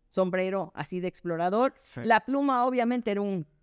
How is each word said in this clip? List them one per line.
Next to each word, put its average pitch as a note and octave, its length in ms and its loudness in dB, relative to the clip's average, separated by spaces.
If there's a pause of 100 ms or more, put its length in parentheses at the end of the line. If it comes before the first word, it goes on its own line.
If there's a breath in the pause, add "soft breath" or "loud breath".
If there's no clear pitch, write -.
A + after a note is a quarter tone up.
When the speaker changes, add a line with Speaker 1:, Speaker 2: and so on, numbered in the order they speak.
(100)
Speaker 1:
sombrero F#3 640 0
así F3+ 260 -6
de F3+ 80 -2
explorador. F3+ 760 0
Speaker 2:
Sí. - 220 -14
Speaker 1:
La A3 160 6
pluma C4 460 0
obviamente B3 440 0
era G3+ 120 -2
un, F#3+ 240 -4 (160)